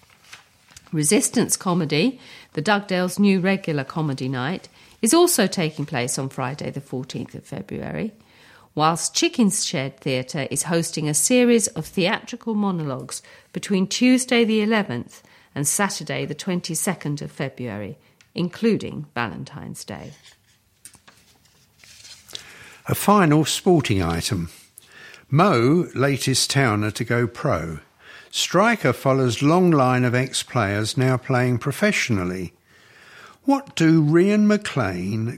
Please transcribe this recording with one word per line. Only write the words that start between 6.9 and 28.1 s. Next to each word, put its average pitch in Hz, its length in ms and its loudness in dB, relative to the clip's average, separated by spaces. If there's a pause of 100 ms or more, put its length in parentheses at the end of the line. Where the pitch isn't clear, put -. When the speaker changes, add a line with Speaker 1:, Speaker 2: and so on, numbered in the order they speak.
Speaker 1:
of - 100 -16
February, - 680 -8 (600)
whilst 160 400 0
Chicken 262 380 2
Shed - 480 -4
Theatre 131 500 -4
is - 140 -4
hosting 165 440 -2
a 151 60 0
series 240 540 4
of - 180 -8
theatrical 220 680 -4
monologues 156 680 -4 (320)
between 190 320 0
Tuesday 247 600 2
the 220 160 2
eleventh 208 600 -2 (320)
and 143 140 -2
Saturday 147 580 -2
the 147 80 -8
twenty-second 165 880 -4
of 151 100 -10
February, 120 680 -8 (340)
including 170 800 -2
Valentine's 120 680 -8
Day. 101 280 -14 (2750)
Speaker 2:
A 131 80 -2
final 160 500 4
sporting 139 560 2
item. 85 480 -2 (800)
Mo, 151 680 4
latest 135 560 0
Towner 107 400 2
to - 120 -8
go 120 240 0
pro. 82 520 -4 (520)